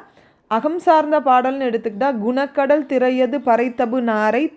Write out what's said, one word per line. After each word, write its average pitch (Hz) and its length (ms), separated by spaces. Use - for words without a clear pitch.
அகம் 302 320
சார்ந்த 311 400
பாடல்னு 262 460
எடுத்துக்கிட்டா, 226 540
"குணக்கடல் 277 680
திரையது 254 520
பறைத்தபு 247 640
நாரை 226 560